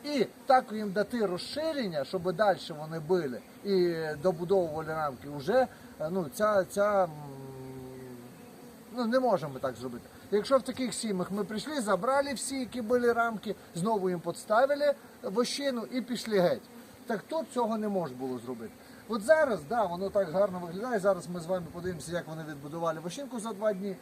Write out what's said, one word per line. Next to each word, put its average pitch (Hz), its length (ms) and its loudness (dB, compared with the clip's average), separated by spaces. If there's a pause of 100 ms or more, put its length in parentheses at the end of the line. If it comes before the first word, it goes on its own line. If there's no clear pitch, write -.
І 285 220 2 (200)
так 254 260 8
їм 214 200 -4
дати 208 340 0
розширення, 196 760 -2
щоб 180 280 -2
далі 180 260 4 (220)
вони 160 200 -6
були 151 400 0 (240)
і 180 300 4 (280)
добудовували 165 720 2
рамки, 143 340 -4 (100)
вже, 226 280 4 (340)
е, 156 100 -4
ну, 180 240 0
ця, 208 300 4
ця, 202 400 4
м, 165 60 -2 (1900)
ну, 247 100 0
не 254 140 6
можемо 156 380 2
так 127 180 -2
зробити. 120 280 -8 (260)
Якщо 214 280 4
в - 40 4
таких 254 320 -4
сім'ях 185 360 -2
ми 202 140 -2
прийшли, 262 360 -4
забрали 240 540 2
всі, 269 260 -4
які 247 220 -6
були 240 300 2
рамки, 226 420 0 (200)
знову 190 360 2
їм 175 100 -2
підставили 277 760 2 (280)
вощину 240 680 0
і 247 80 0
пішли 220 400 0
геть. 151 220 4 (440)
Так 220 220 -2
тут 311 260 -2
цього 226 240 0
не 214 100 -2
можна 165 280 -2
було 127 220 -4
зробити. 113 340 -8 (360)
От 214 140 -2
зараз, 277 460 6
да, 220 160 2
воно 180 260 -2
так 190 200 0
гарно 190 280 2
виглядає, 196 400 -4
зараз 180 300 2
ми 175 120 -6
з 160 60 -10
вами 180 260 -2
подивимося, 170 400 -6
як 170 160 -4
вони 156 220 -8
відбудували 156 500 -4
вощинку 226 400 -8
за 220 120 -6
два 208 200 0
дні. 190 300 -4